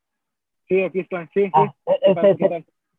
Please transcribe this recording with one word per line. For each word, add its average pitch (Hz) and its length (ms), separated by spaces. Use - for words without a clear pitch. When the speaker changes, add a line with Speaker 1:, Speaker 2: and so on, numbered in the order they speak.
Speaker 1:
Sí, 185 140
aquí 185 180
estoy, 170 340
sí, 196 180
Speaker 2:
Ah, 147 220
Speaker 1:
sí. 175 60
Speaker 2:
eh, - 100
Speaker 1:
¿Qué 196 80
Speaker 2:
este, 185 40
Speaker 1:
pasa? 175 220
¿Qué - 80
Speaker 2:
se, - 40
Speaker 1:
tal? 170 160